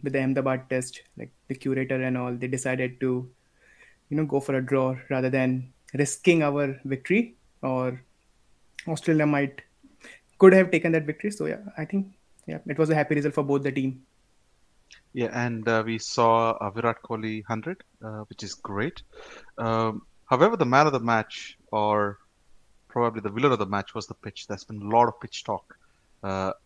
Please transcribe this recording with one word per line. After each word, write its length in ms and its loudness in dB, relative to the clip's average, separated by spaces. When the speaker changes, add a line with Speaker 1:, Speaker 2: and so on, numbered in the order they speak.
Speaker 1:
with 80 -4
the 100 2
Ahmedabad 480 0
test, 340 -4
like, 160 -14
the 80 -6
curator 460 -2
and 160 -2
all, 160 -4
they 140 -6
decided 520 -2
to, 300 -2
you 80 -2
know, 80 0
go 160 0
for 140 -2
a 100 -2
draw 320 0
rather 200 0
than 420 0
risking 500 4
our 400 0
victory, 540 0
or 420 -4
Australia 360 2
might, 360 0
could 140 12
have 180 6
taken 220 0
that 140 0
victory. 260 -6
So 140 -6
yeah, 140 -4
I 80 -6
think, 220 -4
yeah, 120 -10
it 100 -6
was 120 2
a 60 4
happy 200 2
result 200 0
for 80 0
both 200 0
the 80 -2
team. 300 -4
Speaker 2:
Yeah, 180 -2
and, 340 -4
uh, 200 2
we 140 -4
saw 580 2
a 140 -6
Virat 320 -2
Kohli 420 -6
hundred, 400 -8
uh, 240 -12
which 160 -16
is 100 -10
great. 480 -8
Um, 440 -2
however, 320 4
the 80 2
man 220 6
of 60 0
the 60 0
match, 580 -4
or 460 0
probably 320 -2
the 80 -4
villain 240 2
of 60 2
the 80 -2
match, 280 -6
was 120 -10
the 80 -14
pitch. 320 -16
There's 180 -10
been 160 -12
a 80 -8
lot 180 6
of 140 -6
pitch 240 -14
talk, 320 -8
uh, 280 -2